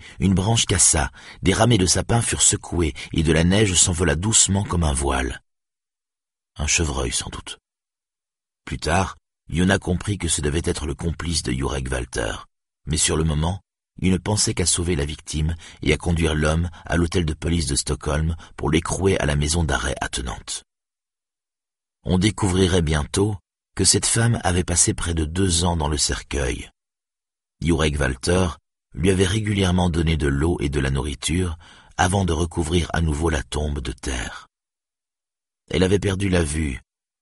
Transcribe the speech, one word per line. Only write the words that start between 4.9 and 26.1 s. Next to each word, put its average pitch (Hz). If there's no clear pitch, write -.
voile. 65
Un 73
chevreuil, 67
sans -
doute. -
Plus 67
tard, 85
Yona 90
comprit 90
que 85
ce -
devait 73
être 82
le 71
complice 80
de 65
Jurek 65
Walter, 60
mais 73
sur 80
le 78
moment, 80
il 92
ne 90
pensait 104
qu'à 90
sauver 87
la 71
victime 78
et 69
à 76
conduire 80
l'homme 78
à -
l'hôtel 85
de 80
police 82
de 69
Stockholm 76
pour 71
l'écrouer 80
à -
la 73
maison 76
d'arrêt 67
attenante. -
On 90
découvrirait 92
bientôt 80
que 95
cette 95
femme 117
avait 90
passé 87
près 85
de 80
deux 85
ans 87
dans 78
le 73
cercueil. 65